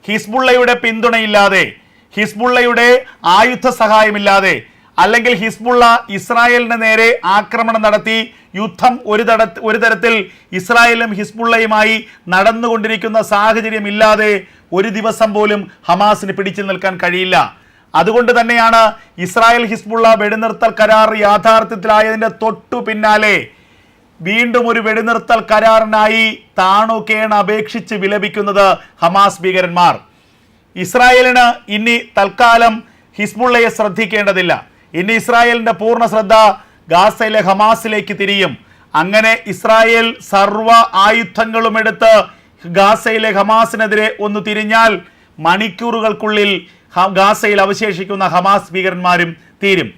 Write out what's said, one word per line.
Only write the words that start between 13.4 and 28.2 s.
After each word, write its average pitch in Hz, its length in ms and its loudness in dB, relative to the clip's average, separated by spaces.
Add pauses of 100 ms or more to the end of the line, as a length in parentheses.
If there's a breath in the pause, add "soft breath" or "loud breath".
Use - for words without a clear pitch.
ഇല്ലാതെ 214 400 2 (460 soft breath)
ഒരു 208 200 -2
ദിവസം 214 400 -2
പോലും 208 260 -2 (260 loud breath)
ഹമാസിന് 196 480 0
പിടിച്ചു 196 320 -6
നിൽക്കാൻ 190 340 -4
കഴിയില്ല. 180 320 -2 (680 soft breath)
അതുകൊണ്ട് 226 380 2
തന്നെയാണ് 226 420 2 (440 loud breath)
ഇസ്രായേൽ 233 480 2
ഹിസ്ബുള്ള 226 340 -2 (140)
വെടിനിർത്തൽ 220 580 -2
കരാർ 214 320 4 (140)
യാഥാർത്ഥ്യത്തിലായതിൻ്റെ 220 1040 0 (120)
തൊട്ടു 220 440 -6
പിന്നാലെ 214 480 0 (840 soft breath)
വീണ്ടും 233 520 -2
ഒരു 233 140 -2
വെടിനിർത്തൽ 233 540 -2 (120)
കരാറിനായി 220 720 2 (340)
താണു 208 380 2 (100)
കേണ് 214 340 -2
അപേക്ഷിച്ച് 214 640 -4
വിലപിക്കുന്നത് 202 640 0 (340 loud breath)